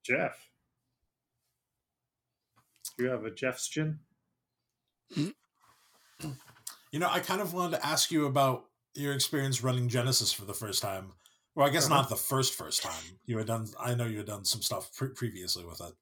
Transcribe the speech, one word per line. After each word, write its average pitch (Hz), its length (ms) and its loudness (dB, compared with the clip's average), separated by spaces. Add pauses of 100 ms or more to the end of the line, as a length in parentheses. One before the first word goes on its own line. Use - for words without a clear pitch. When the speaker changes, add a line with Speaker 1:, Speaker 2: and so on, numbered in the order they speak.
Speaker 1:
Jeff, - 460 -2 (2500)
do 120 80 0
you 127 40 0
have 113 160 -2
a 110 60 -6
Jeff's - 360 -4
gin? 156 320 -2 (3000)
Speaker 2:
You 147 80 -2
know, 180 100 2
I 180 100 2
kind 185 220 0
of 175 120 -2
wanted 170 240 0
to - 80 -2
ask 151 260 2
you 151 140 4
about 135 400 4 (280)
your 143 200 -2
experience 135 500 0
running 123 260 2
Genesis 120 420 2
for 101 140 -4
the 101 80 -8
first 101 280 -2
time. 95 320 -4 (420)
Well, 143 120 6
I 139 40 4
guess 139 140 4
Speaker 1:
Uh-huh. 147 100 6
Speaker 2:
not 135 140 6
the 113 60 0
first, - 380 2
first 78 300 -2
time. - 420 -8
You 110 120 -2
had 107 100 -2
done, 113 200 0 (120)
I 120 160 0
know 120 100 0
you 110 120 -4
had 104 100 -6
done 101 180 -8
some - 160 0
stuff - 340 -4
pre-, 135 140 -4
previously 92 560 -4
with 82 160 -12
it. 85 200 -12